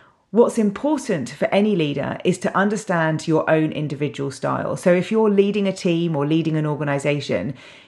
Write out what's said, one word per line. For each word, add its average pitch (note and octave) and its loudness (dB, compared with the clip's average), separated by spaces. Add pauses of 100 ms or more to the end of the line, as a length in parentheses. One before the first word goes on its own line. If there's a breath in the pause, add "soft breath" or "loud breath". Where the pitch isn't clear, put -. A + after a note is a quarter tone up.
(300 loud breath)
What's - 4
important G#3 -2
for - -4
any G3+ 2
leader C#3+ -2
is F3 2
to - -4
understand F3 0
your D#3 0
own D#3+ 2
individual C#3 -4
style. - -4
So F3+ 2
if F3+ 2
you're A3 4
leading G3+ 2
a F#3+ 0
team E3+ 0
or C#3+ 0
leading D#3 2
an D#3 0
organisation, C#3+ -2 (340 loud breath)